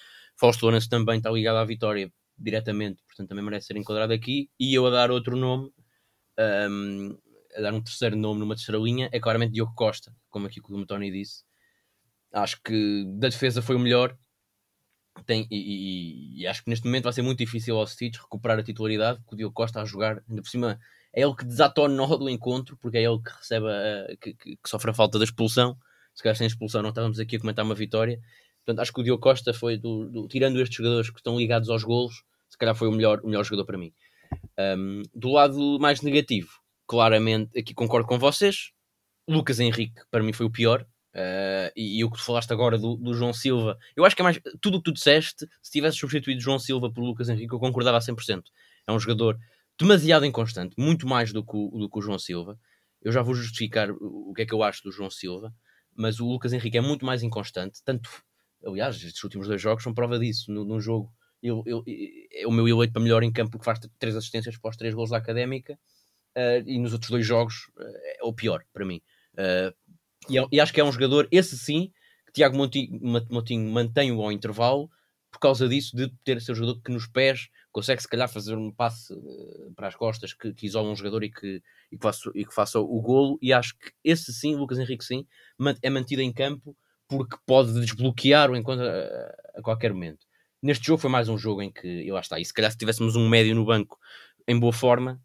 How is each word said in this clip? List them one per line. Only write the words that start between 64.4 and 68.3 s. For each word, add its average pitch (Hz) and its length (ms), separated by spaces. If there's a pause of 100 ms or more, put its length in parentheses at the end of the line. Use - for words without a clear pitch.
para 113 140
os 113 60
três 113 180
golos 113 160
da 113 80
Académica, 123 600 (560)
ah, 123 300
e 127 140
nos 120 160
outros 117 160
dois 120 160
jogos, 117 520
ah, - 40 (380)
é - 40
o 117 80